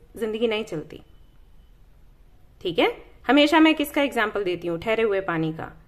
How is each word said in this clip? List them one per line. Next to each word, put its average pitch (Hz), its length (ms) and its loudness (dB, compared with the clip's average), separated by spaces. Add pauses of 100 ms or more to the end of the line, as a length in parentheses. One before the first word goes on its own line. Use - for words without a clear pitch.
(160)
जिंदगी 220 320 -4
नहीं 214 160 -4
चलती, - 380 -12 (1600)
ठीक 175 160 -6
है? 403 180 2 (300)
हमेशा 294 340 6
मैं 320 140 6
किसका 294 280 -2
example 214 420 -2
देती 175 240 -4
हूँ? 170 100 -4
ठहरे 220 240 -2
हुए 196 180 0
पानी 160 320 -2
का। - 360 -14